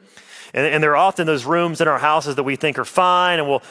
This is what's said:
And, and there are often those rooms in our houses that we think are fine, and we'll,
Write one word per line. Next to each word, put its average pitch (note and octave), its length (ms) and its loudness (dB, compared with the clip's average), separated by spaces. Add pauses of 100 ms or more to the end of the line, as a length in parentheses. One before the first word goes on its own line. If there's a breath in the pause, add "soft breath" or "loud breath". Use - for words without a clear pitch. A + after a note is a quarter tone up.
(540 loud breath)
And, C3+ 120 0
and D#3 160 0
there D3+ 80 2
are D3 60 2
often F3+ 300 2
those C#3+ 180 0
rooms E3 360 -2
in E3 80 2
our C#3 100 2
houses D3 360 0
that C#3 80 -2
we C3+ 140 -4
think C#3+ 220 -4
are B2 60 -2
fine, F3+ 540 2
and D3 100 -2
we'll, C3+ 220 0